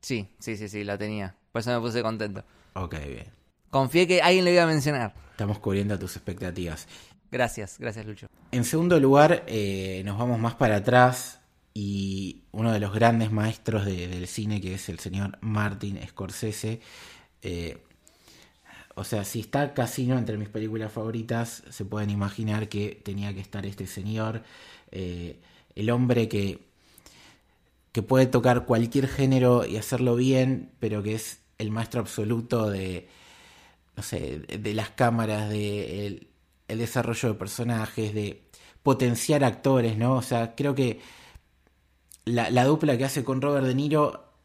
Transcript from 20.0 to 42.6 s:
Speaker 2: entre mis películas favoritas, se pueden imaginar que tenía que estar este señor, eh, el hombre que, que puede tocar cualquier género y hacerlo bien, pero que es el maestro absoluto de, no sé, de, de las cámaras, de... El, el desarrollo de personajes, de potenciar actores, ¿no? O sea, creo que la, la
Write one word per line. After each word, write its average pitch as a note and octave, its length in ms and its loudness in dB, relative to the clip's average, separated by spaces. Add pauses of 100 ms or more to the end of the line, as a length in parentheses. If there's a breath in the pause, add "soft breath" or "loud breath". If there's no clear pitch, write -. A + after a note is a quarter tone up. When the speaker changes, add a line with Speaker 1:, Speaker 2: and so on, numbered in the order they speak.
Speaker 2:
entre A2 200 -2
mis G#2 100 -6
películas G#2+ 440 -6
favoritas, A#2 800 -4
se - 140 -10
pueden G#2 260 -4
imaginar G#2 600 -2
que G#2 340 -6
tenía G2+ 300 -6
que F#2+ 80 -10
estar G2 240 -10
este G2 220 -10
señor, A2 560 -6 (480 loud breath)
eh, F2 500 -8 (340 soft breath)
el G#2+ 140 -2
hombre A#2+ 400 2
que, G2+ 400 -4 (1200 soft breath)
que A#2 100 -2
puede C3 240 6
tocar B2 400 4
cualquier A#2+ 440 2
género B2+ 560 4
y B1 100 -4
hacerlo A#2+ 400 0
bien, C3 640 2
pero G#2 240 -2
que G#2+ 120 -2
es - 260 -10 (160)
el G#2+ 140 -4
maestro A2+ 280 -4
absoluto A2+ 680 -2
de, F#2+ 400 -4 (880 soft breath)
no A2 60 -8
sé, D#2 440 -6
de, - 120 -8
de G#2+ 140 -4
las G#2+ 180 -4
cámaras, A2 580 0
de... G#2 580 -4
El, - 220 -12 (400)
el A2 100 -6
desarrollo A#2 500 -2
de G#2 60 0
personajes, A2 800 -4
de G#2 300 -6 (380 soft breath)
potenciar C3 640 2
actores, A#2 540 2
¿no? B2 180 2
O B2 60 0
sea, A#2 340 -2
creo C#3+ 180 0
que B2 280 0 (1200 loud breath)
la, A#2 260 0
la B2 140 4